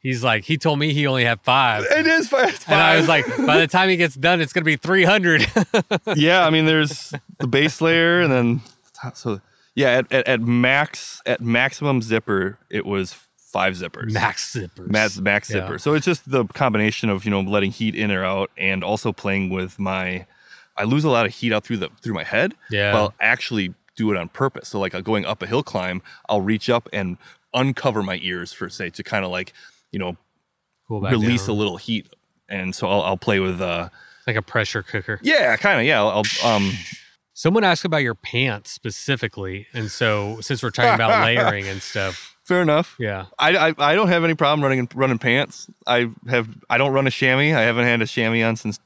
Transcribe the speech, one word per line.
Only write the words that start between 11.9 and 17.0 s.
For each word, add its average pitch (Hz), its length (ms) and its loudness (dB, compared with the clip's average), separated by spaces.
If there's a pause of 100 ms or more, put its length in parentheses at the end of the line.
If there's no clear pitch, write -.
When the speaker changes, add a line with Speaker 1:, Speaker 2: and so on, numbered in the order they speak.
Speaker 2:
zipper, 104 560 -2 (120)
it 101 160 -6
was 98 300 -4 (360)
five 95 220 0
zippers. 90 380 -8
Speaker 1:
Max - 420 -4
zippers. 92 360 -10
Speaker 2:
Max, 104 280 0
max 101 320 0
Speaker 1:
Yeah. 98 120 -2
Speaker 2:
zipper. 85 160 -8
So 147 160 0
it's 151 120 0
just 165 240 -2
the 127 160 2
combination 107 640 0